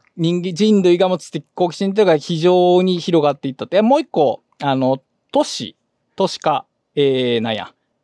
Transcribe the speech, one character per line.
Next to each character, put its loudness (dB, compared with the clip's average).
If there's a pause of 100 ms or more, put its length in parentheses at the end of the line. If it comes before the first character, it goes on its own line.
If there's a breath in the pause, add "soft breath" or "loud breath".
(160)
人 -2
間、 -8
人 2
類 4
が 2
持 -2
つ -16
知 -20
的 -10 (100)
好 -2
奇 -16
心 -4
と 0
い 4
う 4
の 4
が 4
非 -6
常 4
に 0
広 0
が 2
っ -6
て -8
い -6
っ -14
た -10
っ -20
て。 2
も 4
う 0
一 -10
個、 -2 (180)
あ -2
の、 -2 (300)
都 0
市、 -10 (400)
都 -2
市 -8
化、 -4 (320)
え 0
ー、 -2
な -6
ん -4
や、 -12 (320)